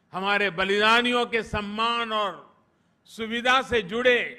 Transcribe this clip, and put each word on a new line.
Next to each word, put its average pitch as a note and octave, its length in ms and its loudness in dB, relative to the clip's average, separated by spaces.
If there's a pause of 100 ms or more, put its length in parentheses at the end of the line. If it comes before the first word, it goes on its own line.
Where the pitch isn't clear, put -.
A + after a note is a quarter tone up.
(140)
हमारे G3+ 360 0
बलिदानियों A3 760 2
के A#3 180 -4
सम्मान A3 680 -4
और G3+ 280 -2 (720)
सुविधा A#3 500 0
से A3+ 200 -2
जुड़े A#3 380 2 (200)